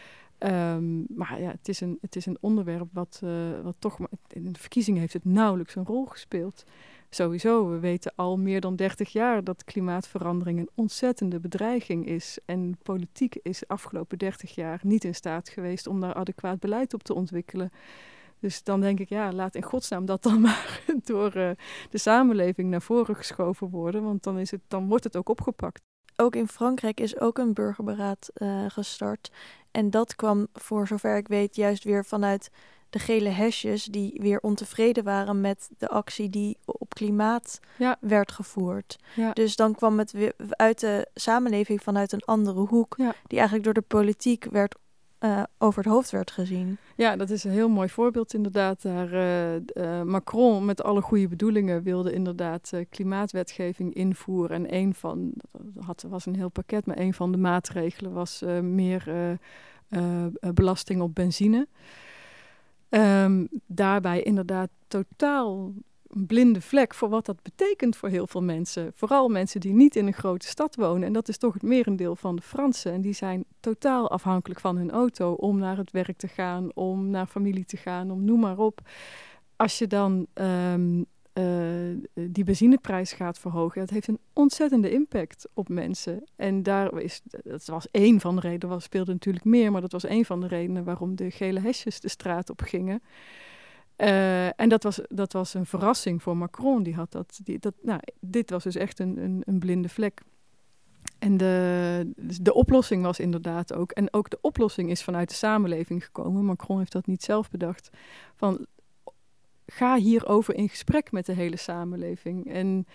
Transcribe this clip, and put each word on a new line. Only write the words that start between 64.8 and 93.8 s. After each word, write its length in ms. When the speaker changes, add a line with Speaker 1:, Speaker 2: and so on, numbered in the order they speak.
Speaker 1:
totaal 840
een 180
blinde 360
vlek 320
voor 160
wat 160
dat 160
betekent 540
voor 140
heel 180
veel 160
mensen. 520
Vooral 340
mensen 300
die 140
niet 220
in 120
een 60
grote 340
stad 280
wonen. 320
En 60
dat 140
is 100
toch 160
het 100
merendeel 520
van 200
de 60
Fransen. 520
En 80
die 120
zijn 320
totaal 500
afhankelijk 500
van 180
hun 140
auto 400
om 260
naar 200
het 140
werk 260
te 100
gaan, 480
om 340
naar 160
familie 400
te 120
gaan, 340
om 120
noem 160
maar 180
op. 240
Als 220
je 100
dan, 460
ehm, 720
eh, 100
die 300
benzineprijs 720
gaat 260
verhogen, 400
dat 100
heeft 180
een 120
ontzettende 580
impact 640
op 160
mensen. 540
En 280
daar 340
is, 240
dat 220
was 260
één 280
van 160
de 60
redenen, 340
er 60
speelde 300
natuurlijk 340
meer, 260
maar 100
dat 100
was 140
één 200
van 160
de 60
redenen 360
waarom 320
de 160
gele 280
hesjes 400
de 100
straat 400
op 120
gingen. 400